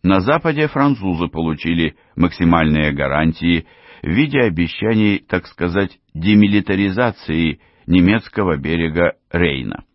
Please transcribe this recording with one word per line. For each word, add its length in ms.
На 180
западе 460
французы 600
получили 680
максимальные 760
гарантии 760
в 60
виде 300
обещаний, 800
так 280
сказать, 520
демилитаризации 1500
немецкого 720
берега 600
Рейна. 540